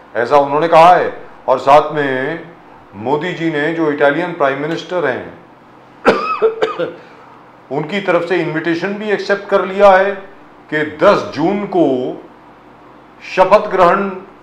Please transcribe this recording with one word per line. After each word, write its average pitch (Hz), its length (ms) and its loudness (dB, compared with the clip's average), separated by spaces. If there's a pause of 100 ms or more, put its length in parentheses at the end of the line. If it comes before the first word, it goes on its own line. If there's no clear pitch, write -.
(160)
ऐसा 127 220 2
उन्होंने 143 300 0
कहा 165 280 8
है। 123 280 -2 (240)
और 131 120 2
साथ 139 220 6 (100)
में 143 480 -4 (560)
मोदी 147 380 -4
जी 165 180 -4
ने, 151 220 -2
जो 160 180 -2
इटालियन 147 400 0
प्राइम 139 300 -2
मिनिस्टर 165 460 -6
हैं, 98 260 -6 (760)
<coughs> 1077 840 -2 (800)
उनकी 156 300 -6
तरफ 175 280 0
से 185 60 0
इनविटेशन 165 520 -2
भी 208 240 -6
एक्सेप्ट 196 380 -2
कर 190 160 2
लिया 196 260 4
है 196 200 4 (640)
कि 156 40 -2
दस 151 580 0
जून 196 300 -2
को 143 520 -2 (1160)
शपथ 190 340 4
ग्रहण 185 400 2 (340)